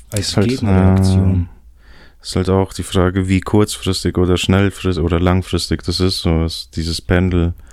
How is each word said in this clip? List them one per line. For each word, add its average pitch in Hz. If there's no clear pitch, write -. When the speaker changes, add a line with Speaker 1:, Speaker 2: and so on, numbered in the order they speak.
Speaker 1:
als 104
Speaker 2:
Ist -
halt, 104
Speaker 1:
Gegenreaktion. 95
Speaker 2:
ja, 87
ist -
halt 92
auch 95
die 92
Frage, 92
wie 95
kurzfristig 95
oder 90
schnellfristig 95
oder 85
langfristig 90
das 90
ist, 92
so 82
ist -
dieses 82
Pendel. 90